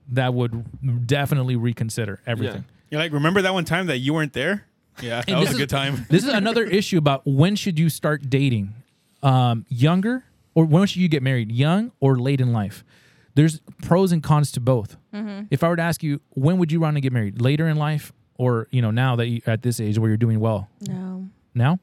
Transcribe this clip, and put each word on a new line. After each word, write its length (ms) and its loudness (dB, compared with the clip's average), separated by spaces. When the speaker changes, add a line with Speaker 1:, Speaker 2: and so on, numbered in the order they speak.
Speaker 1:
that 260 0
would 720 -4
definitely 520 0
reconsider 680 -4
everything. 400 -6
Speaker 2:
Yeah. 80 -20
Speaker 3:
You're 100 -2
like, 100 -2
"Remember 300 2
that 120 2
one 120 0
time 220 -2
that 100 -2
you 160 -2
weren't 180 -2
there?" 360 -4
Yeah, 160 -6
that 120 -6
Speaker 1:
And 100 2
Speaker 3:
was 100 2
Speaker 1:
this 0 -
Speaker 3:
a 60 0
Speaker 1:
is 80 -4
Speaker 3:
good 60 -4
time. 380 -4
<laughs> 20 -20
Speaker 1:
this 140 4
is 100 -2
another 300 0
issue 340 0
about 280 2
when 320 2
should 200 -2
you 120 2
start 400 -4
dating, 440 0
um, 460 2
younger 560 0
or 80 6
when 240 4
should 140 -2
you 80 4
get 120 0
married, 300 0
young 480 2
or 180 4
late 220 0
in 140 2
life? 320 -4
There's 240 4
pros 300 4
and 100 0
cons 300 2
to 80 -4
both. 340 0
Speaker 4:
Mm-hmm. 380 -10
Speaker 1:
If 100 0
I 60 2
were 80 0
to 60 -2
ask 220 -2
you, 260 -2
when 280 0
would 140 0
you 80 0
want 160 0
to 60 -2
get 100 -2
married, 300 -2
later 260 2
in 80 0
life 380 -4
or, 360 0
you 100 0
know, 100 0
now 260 2
that 100 0
you're 180 -4
at 160 0
this 200 -2
age 180 0
where 100 2
you're 80 2
doing 220 2
well? 300 -2
Speaker 4:
No. 400 -8
Speaker 1:
Now? 300 2